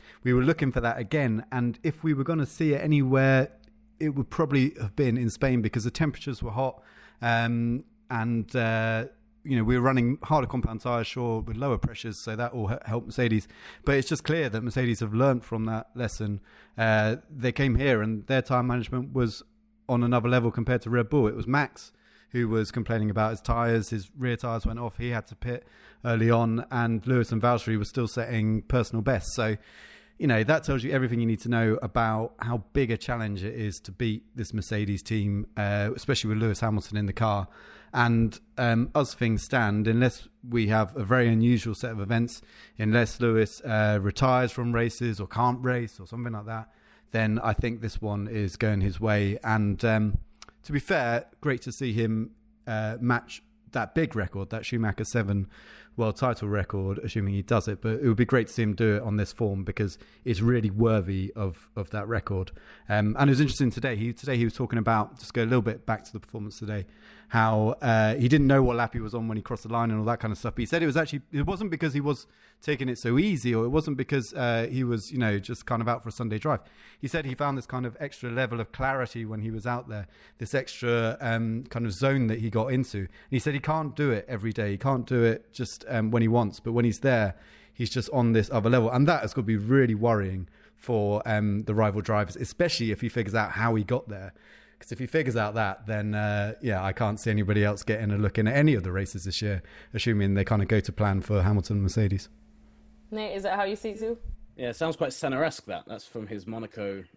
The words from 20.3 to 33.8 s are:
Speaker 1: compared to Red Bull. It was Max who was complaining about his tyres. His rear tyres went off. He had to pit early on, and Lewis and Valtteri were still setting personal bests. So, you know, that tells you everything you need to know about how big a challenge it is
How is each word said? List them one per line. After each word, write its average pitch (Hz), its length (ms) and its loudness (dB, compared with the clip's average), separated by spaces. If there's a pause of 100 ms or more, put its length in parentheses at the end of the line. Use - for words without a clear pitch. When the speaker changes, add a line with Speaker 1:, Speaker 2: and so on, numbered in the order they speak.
Speaker 1:
compared 120 320 0
to - 80 -8
Red 117 220 0
Bull. 135 160 4
It - 80 -2
was 104 100 -6
Max 135 460 -2 (400)
who 120 160 0
was 110 240 0
complaining 110 380 0
about 107 220 0
his 107 100 -8
tyres. 117 480 0
His 104 280 -6
rear 123 200 -2
tyres 113 280 -4
went 117 140 -4
off. 120 180 -8
He 120 120 -6
had 113 180 -4
to - 80 -18
pit 120 300 -8 (400)
early 113 260 4
on, 117 400 2
and 117 340 0
Lewis 127 260 2
and 110 100 0
Valtteri 117 360 2
were 104 80 -2
still 120 220 -2
setting 110 560 0
personal 117 380 0
bests. 120 340 -2
So, 110 220 0 (600)
you 156 100 0
know, 113 160 4
that 147 200 2
tells 131 200 -2
you 131 80 -4
everything 127 280 0
you 117 60 0
need 113 160 0
to 120 80 -6
know 113 320 2
about 113 580 0
how 113 240 -4 (100)
big 131 180 2
a 110 60 0
challenge 107 460 -4
it 110 100 -6
is 107 280 -6